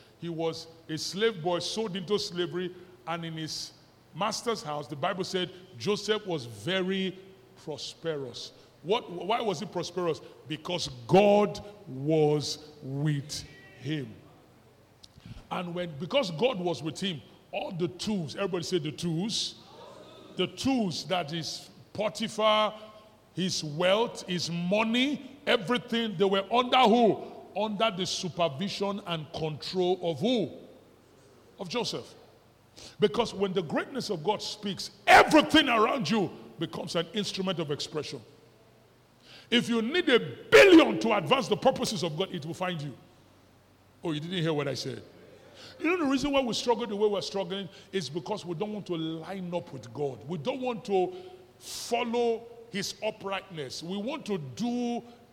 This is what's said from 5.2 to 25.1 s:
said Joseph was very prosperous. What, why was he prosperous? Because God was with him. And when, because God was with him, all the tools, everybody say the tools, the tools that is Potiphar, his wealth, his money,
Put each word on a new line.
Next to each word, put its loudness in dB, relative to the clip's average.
said -2
Joseph -2
was -4
very -2
prosperous. -8
What, -2
why 0
was 0
he -6
prosperous? -2
Because -4
God 8
was 2
with -2
him. -4
And -6
when, -6
because 0
God 0
was -2
with -6
him, -4
all -6
the -2
tools, -4
everybody -2
say 0
the -2
tools, -2
the 0
tools -2
that -2
is -8
Potiphar, 2
his -2
wealth, 2
his -4
money, 2